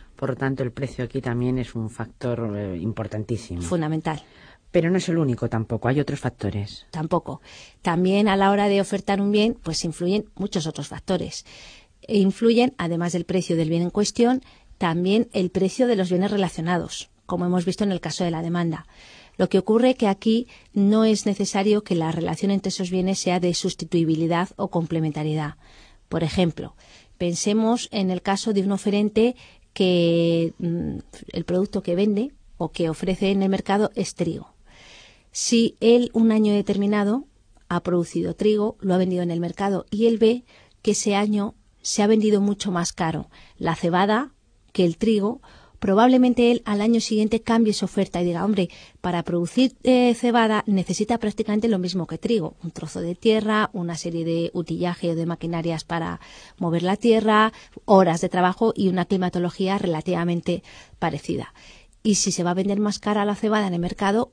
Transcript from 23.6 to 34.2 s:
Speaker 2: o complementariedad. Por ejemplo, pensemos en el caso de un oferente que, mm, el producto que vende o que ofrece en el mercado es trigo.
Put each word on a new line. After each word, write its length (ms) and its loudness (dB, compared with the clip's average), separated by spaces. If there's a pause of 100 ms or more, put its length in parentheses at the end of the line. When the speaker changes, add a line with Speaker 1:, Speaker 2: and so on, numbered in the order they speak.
Speaker 2:
o 120 -4
complementariedad. 840 -4 (560)
Por 120 -2
ejemplo, 520 -2 (420)
pensemos 760 0
en 180 -2
el 100 -4
caso 320 -2
de 100 0
un 100 -2
oferente 640 0 (360)
que, 840 2
mm, 400 -4 (340)
el 120 -6
producto 380 -2
que 120 -2
vende 380 0 (260)
o 140 -4
que 180 0
ofrece 400 -2
en 120 2
el 60 2
mercado 460 0
es 200 -6
trigo. 380 -6 (800)